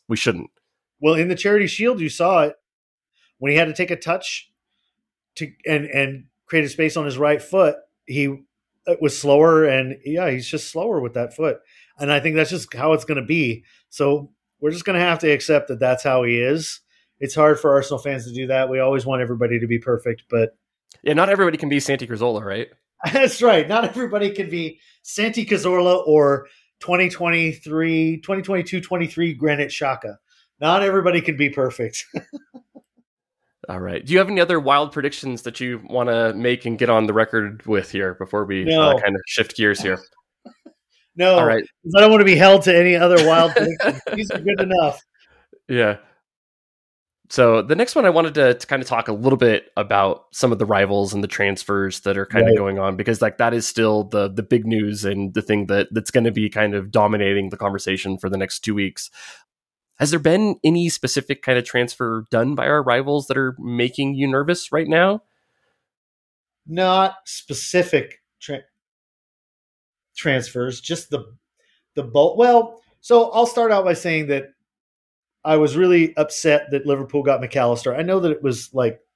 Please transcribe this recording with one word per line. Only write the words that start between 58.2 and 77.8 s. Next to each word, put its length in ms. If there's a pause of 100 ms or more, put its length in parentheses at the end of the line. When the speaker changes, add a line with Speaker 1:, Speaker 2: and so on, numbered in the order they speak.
Speaker 1:
the 80
next 240
two 120
weeks. 380 (840)
Has 140
there 80
been 440
any 240
specific 540
kind 180
of 60
transfer 640
done 240
by 120
our 140
rivals 460
that 100
are 220
making 560
you 120
nervous 440
right 160
now? 360 (1400)
Speaker 2:
Not 500 (100)
specific 960 (180)
tra-, 240 (1500)
transfers, 640
just 300
the, 120 (720)
the 80
bulk. 340
Well, 440 (200)
so 300
I'll 140
start 260
out 140
by 80
saying 340
that 200 (1000)
I 120
was 200
really 400
upset 540
that 140
Liverpool 380
got 180
McAllister. 560